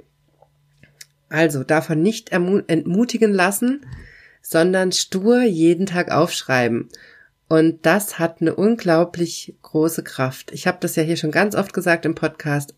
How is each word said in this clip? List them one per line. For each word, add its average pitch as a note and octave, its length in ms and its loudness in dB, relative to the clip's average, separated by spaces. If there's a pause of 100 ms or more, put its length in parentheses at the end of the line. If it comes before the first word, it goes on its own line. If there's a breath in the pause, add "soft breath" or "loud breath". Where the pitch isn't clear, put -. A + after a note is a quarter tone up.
(1300)
Also D3 360 0
davon D#3 360 0
nicht G#3+ 300 -2
ermu-, F#3 360 0
entmutigen G#3 680 2
lassen, G3+ 520 0 (560 loud breath)
sondern F#3 520 2
stur A3 480 0
jeden E3+ 440 2
Tag F3 260 -4
aufschreiben. B2+ 760 0 (600 loud breath)
Und D#3+ 360 2
das F#3+ 340 0
hat E3 200 -4
eine D#3+ 160 0
unglaublich F3 1080 0
große D#3+ 420 -2
Kraft. - 500 -8
Ich C#3+ 120 -8
habe F3+ 140 0
das - 160 -4
ja E3 80 2
hier E3 140 -2
schon D#3 140 -4
ganz G3+ 240 0
oft G3 180 -2
gesagt E3+ 320 -2
im - 100 -2
Podcast. D3 640 -4